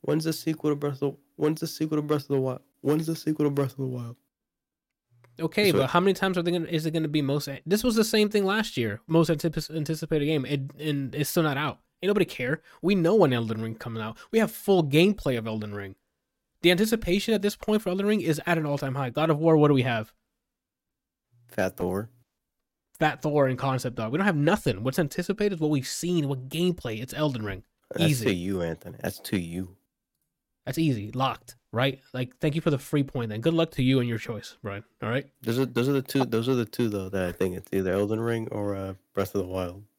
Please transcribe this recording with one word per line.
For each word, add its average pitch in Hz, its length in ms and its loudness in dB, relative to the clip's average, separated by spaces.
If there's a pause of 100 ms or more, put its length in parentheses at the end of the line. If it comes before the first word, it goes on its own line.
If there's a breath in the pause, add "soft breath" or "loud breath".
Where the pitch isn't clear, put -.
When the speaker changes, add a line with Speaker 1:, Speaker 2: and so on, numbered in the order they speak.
Speaker 1:
When's 156 240 -2
the 160 80 -2
sequel 156 380 -2
to 143 40 2
Breath 143 260 -4
of, 143 140 -2 (220)
when's 151 240 0
the 165 60 -6
sequel 156 300 -4
to 151 40 0
Breath 147 220 -2
of - 40 -20
the 143 140 0
Wild? 131 180 -4 (220)
When's 156 260 0
the 165 80 -2
sequel 156 300 -2
to 147 40 4
Breath 139 220 0
of - 60 -16
the 135 100 -6
Wild? 123 300 -10 (1200)
Speaker 2:
Okay, 180 320 2
Speaker 1:
So 143 60 4
Speaker 2:
but 131 140 4
how 175 100 6
many 196 120 6
times 190 240 0
are 175 40 0
they 170 100 0
gonna, 170 140 0
is 160 200 -2
it 156 60 0
gonna 160 160 0
be 151 140 0
most 143 260 0
a-, 139 180 -10
this 214 200 0
was 226 100 2
the 220 80 4
same 214 240 2
thing 208 160 2
last 214 320 0
year, 107 320 -2
most 165 220 6
antip-, 156 440 -2
anticipated 156 520 -2
game, 147 200 0
it, 143 140 -2 (180)
and 143 380 -4
it's 147 140 -2
still 170 140 2
not 147 120 0
out. 143 240 -4 (220)
Ain't 180 80 0
nobody 202 160 2
care. - 360 -6 (200 soft breath)
We 190 140 4
know 180 200 4
when 170 160 6
Elden 113 300 -2
Ring 110 140 -6
coming 113 280 -10
out. 110 140 -8 (120)
We 226 100 2
have 220 120 2
full 185 320 2
gameplay 151 540 2
of 113 100 -4
Elden 107 260 -6
Ring. 98 220 -10 (680)
The 175 80 8
anticipation 214 600 2
at 208 80 2
this 202 140 0
point 214 260 0
for - 80 -4
Elden 196 160 0
Ring 214 140 2
is 151 260 0
at 170 120 2
an 156 80 -2
all-time 143 300 -2
high. 135 140 -2
God 151 200 0
of 147 100 4
War, 160 160 6
what 147 140 8
do 147 40 6
we 131 100 4
have? 117 280 -2 (1400)
Speaker 1:
Fat 92 300 -4
Thor. 95 320 -4 (880)
Speaker 2:
Fat 156 220 0
Thor 147 260 2
and 127 100 -2
concept 131 420 -4
art. 113 120 -4
We 147 60 -2
don't 196 100 0
have 180 80 2
nothing. 143 480 2
What's 131 160 -2
anticipated 185 560 -2
is 160 40 -10
what 151 100 0
we've 139 180 0
seen, 170 400 -2
what 135 220 -6
gameplay. 160 520 -2
It's 131 120 -12
Elden 139 300 -2
Ring. 98 200 -8 (280)
Speaker 1:
That's - 200 0
Speaker 2:
Easy. 120 140 0
Speaker 1:
to 113 80 4
you, 90 280 -2
Anthony. 85 400 -6
That's - 180 -6
to - 200 -4
you. 87 360 -8 (880)
Speaker 2:
That's 131 120 -6
easy. 117 340 0
Locked, 127 460 -4 (160)
right? 131 260 0 (140)
Like, 127 260 -6
thank 156 160 0
you 165 60 -2
for - 80 2
the 143 100 2
free 147 240 0
point 120 260 -4
then. 107 120 -6
Good 165 120 2
luck 165 180 2
to 135 120 0
you 131 160 6
and 120 80 0
your 117 100 -4
choice, - 460 -10
Brian. 101 220 -8 (160)
All 104 80 -4
right? 135 180 -2 (140)
Speaker 1:
Those 117 180 -2
are, 135 60 2
those 123 240 0
are 143 40 2
the 135 80 2
two, 135 220 0
those 117 240 0
are 131 80 2
the 120 80 2
two, 117 240 -2
though, 98 220 -4
that 92 180 0
I 87 60 -4
think 92 240 -2
it's - 160 -14
either 92 180 0
Elden 104 300 0
Ring 113 280 -2
or, 104 240 -4
uh, 95 200 -6 (200)
Breath 98 220 -2
of 98 60 0
the 90 60 -4
Wild. 92 360 -6 (160)